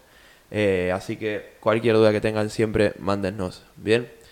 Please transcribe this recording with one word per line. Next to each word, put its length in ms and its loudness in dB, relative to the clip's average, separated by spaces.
Eh, 420 0
así 220 -8
que 420 -8
cualquier 380 2
duda 160 6
que 80 0
tengan 300 -2
siempre, 500 0
mándennos. 640 -4
Bien, 340 0